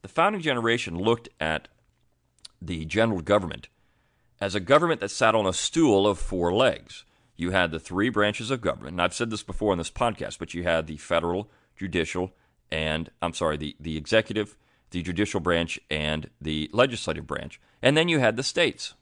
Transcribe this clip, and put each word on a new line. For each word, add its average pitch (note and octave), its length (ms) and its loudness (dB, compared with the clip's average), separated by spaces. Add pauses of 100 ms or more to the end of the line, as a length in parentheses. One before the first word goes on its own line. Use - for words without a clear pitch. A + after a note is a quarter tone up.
The - 80 -16
founding F#3+ 320 2
generation A#2 560 0
looked A2+ 320 2 (100)
at D#2 300 -2 (920)
the E2+ 220 -6
general G2 380 0
government F2 480 0 (720)
as G2 140 -4
a G2 60 -2
government D3 400 4
that G2+ 100 -4
sat A2+ 240 4
on G#2+ 100 4
a F#2 60 2
stool G#2 560 4
of G2+ 100 2
four F2 360 0
legs. A2+ 500 0 (320)
You F2 160 -4
had F2+ 200 2
the D#2+ 80 -6
three F#2+ 280 0
branches G#2 420 0
of B2+ 120 -4
government, F2 320 -4
and F2 80 -2
I've F2+ 120 2
said A#2 160 -4
this G#2+ 140 -6
before G2+ 300 0
in F2 40 2
this E2 140 -6
podcast, - 480 -4
but E2 140 -10
you F2 100 -6
had E2 240 2
the D#2+ 80 -10
federal, F2 560 -2 (240)
judicial, F2+ 580 -4 (380)
and, D#2 400 -4 (100)
I'm E2+ 120 -4
sorry, D2+ 240 -2
the, D2 240 -8
the D#2 160 -6
executive, G#2+ 580 0 (360)
the F2+ 100 -4
judicial F2+ 400 -2
branch, E2+ 360 0 (140)
and D2+ 380 -4 (100)
the D#2 320 -4
legislative A2 560 0
branch. - 320 -10 (220)
And C#3+ 160 4
then E3 100 2
you D#3+ 120 2
had A2+ 180 4
the B2+ 60 -4
states. - 580 -2